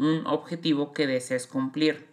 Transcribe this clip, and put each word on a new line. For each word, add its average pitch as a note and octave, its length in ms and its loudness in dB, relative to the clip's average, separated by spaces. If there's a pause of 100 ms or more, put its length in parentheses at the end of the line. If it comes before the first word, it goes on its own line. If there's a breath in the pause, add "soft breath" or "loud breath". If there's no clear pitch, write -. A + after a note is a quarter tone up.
un D#3 260 2
objetivo D#3 680 0
que D3 120 0
desees B2+ 400 -2
cumplir C#3+ 680 0